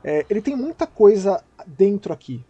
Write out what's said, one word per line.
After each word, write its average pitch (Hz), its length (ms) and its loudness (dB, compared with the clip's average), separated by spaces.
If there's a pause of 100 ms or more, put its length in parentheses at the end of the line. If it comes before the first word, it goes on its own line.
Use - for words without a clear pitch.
É, 151 280 -4
ele 208 100 -2
tem 277 160 -6
muita 302 300 -6
coisa 196 560 2 (240)
dentro 196 460 -2
aqui. 123 380 -12